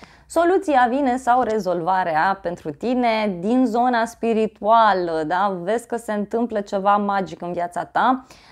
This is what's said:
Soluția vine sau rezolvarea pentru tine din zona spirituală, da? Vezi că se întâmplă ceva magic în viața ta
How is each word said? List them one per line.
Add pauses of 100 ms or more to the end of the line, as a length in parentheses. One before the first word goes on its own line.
(260)
Soluția
vine
sau
rezolvarea
pentru
tine
din
zona
spirituală,
da?
Vezi
că
se
întâmplă
ceva
magic
în
viața
ta (280)